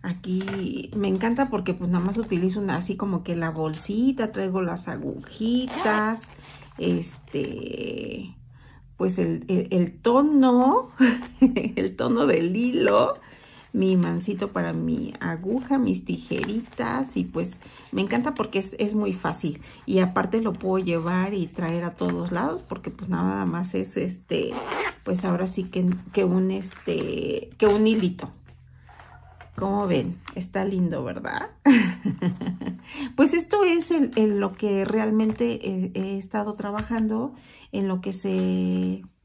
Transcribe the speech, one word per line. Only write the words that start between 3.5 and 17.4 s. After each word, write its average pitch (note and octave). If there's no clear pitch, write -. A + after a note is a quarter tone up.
bolsita, G#3
traigo F#3+
las F3
agujitas, A3+
este, -
pues F#3
el, E3
el, F3+
el F3
tono, C4
<laughs> -
el -
tono A#2+
del E3+
hilo, A#3
mi F#3+
imancito F3+
para E3+
mi -
aguja, G3
mis F#3+
tijeritas A#3
y F3+
pues F3